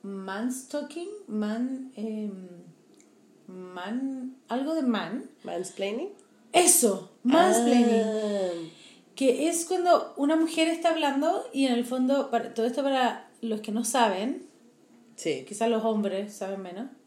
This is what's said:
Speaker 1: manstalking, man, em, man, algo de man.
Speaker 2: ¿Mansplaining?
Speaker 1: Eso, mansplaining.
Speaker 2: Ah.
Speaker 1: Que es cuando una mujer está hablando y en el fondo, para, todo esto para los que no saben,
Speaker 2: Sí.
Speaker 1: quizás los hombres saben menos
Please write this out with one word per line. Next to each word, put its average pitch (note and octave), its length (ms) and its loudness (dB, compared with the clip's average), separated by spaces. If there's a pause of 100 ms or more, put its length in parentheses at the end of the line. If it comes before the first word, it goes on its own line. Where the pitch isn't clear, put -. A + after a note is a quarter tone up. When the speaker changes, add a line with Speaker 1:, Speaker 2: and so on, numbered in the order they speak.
Speaker 1:
manstalking, A3 1040 -6 (180)
man, A#3 680 -4
em, G#3+ 360 -6 (1160)
man, G#3 880 -8 (140)
algo C#4 260 -2
de D#4+ 80 0
man. A3 460 -2 (140)
Speaker 2:
¿Mansplaining? G3 680 -6 (440)
Speaker 1:
Eso, B3 580 4 (120)
mansplaining. A#3+ 800 6
Speaker 2:
Ah. G#3 460 0 (680)
Speaker 1:
Que C4+ 320 2
es E4+ 180 0
cuando F4 520 2
una C#4+ 180 2
mujer D#4+ 320 2
está E4 240 0
hablando D#4 600 0
y C4+ 140 2
en B3+ 60 2
el A#3 120 0
fondo, B3+ 460 0
para, - 220 -2
todo A3+ 120 0
esto B3+ 180 -2
para C4 460 0 (120)
los G#3+ 200 -4
que G#3+ 100 -8
no A3+ 140 -2
saben, A3+ 600 0 (720)
Speaker 2:
Sí. C#3 320 -4
Speaker 1:
quizás A3+ 220 -2
los A3 160 0
hombres G#3 480 -2
saben G3 280 -8
menos F#3 260 -12 (200)